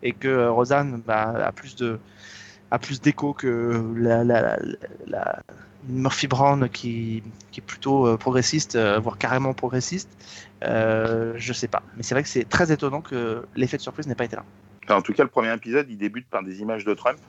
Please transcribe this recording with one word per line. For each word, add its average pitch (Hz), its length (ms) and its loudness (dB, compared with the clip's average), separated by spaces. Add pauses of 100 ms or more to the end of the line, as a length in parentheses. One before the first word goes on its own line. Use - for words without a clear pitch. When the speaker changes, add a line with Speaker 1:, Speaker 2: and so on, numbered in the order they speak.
Speaker 1:
et 123 100 0
que, 131 160 -4
euh, 123 220 4
Roseanne, 123 560 2
bah, 110 260 0 (140)
a - 60 0
plus - 240 -16
de, 117 220 -4 (720)
a 120 80 0
plus 131 220 -6
d'écho 143 320 2
que 117 500 0 (140)
la, 117 260 4
la, 120 200 4
la, 55 160 0 (480)
la, - 360 -4 (440)
Murphy 131 420 0
Brown 135 420 4
qui, 113 520 -6 (300)
qui - 80 -14
est - 20 -20
plutôt, 135 440 2
euh, 117 100 6
progressiste, 127 580 0
euh, 107 240 4
voire 110 200 -2
carrément 131 340 2
progressiste, 127 560 -4 (540)
euh, 113 760 2
je 117 160 -6
sais 117 160 -4
pas. - 140 -2 (120)
Mais 117 80 -12
c'est 123 120 -2
vrai 139 80 4
que 147 80 -4
c'est 120 180 0
très 165 240 2
étonnant 147 300 -2
que 120 420 -4 (100)
l'effet 127 220 0
de - 60 -6
surprise 143 240 -10
n'ait 127 80 -4
pas 120 100 -2
été 117 100 -8
là. 107 100 -10 (400)
Speaker 2:
Enfin, 104 120 4
en 95 60 4
tout - 100 -4
cas, 139 120 4
le 127 40 0
premier 113 240 0
épisode, 117 380 0
il 107 80 -12
débute 107 280 -6
par 98 160 -4
des 95 200 -10
images 107 240 -4
de 104 80 2
Trump. 127 240 -2 (100)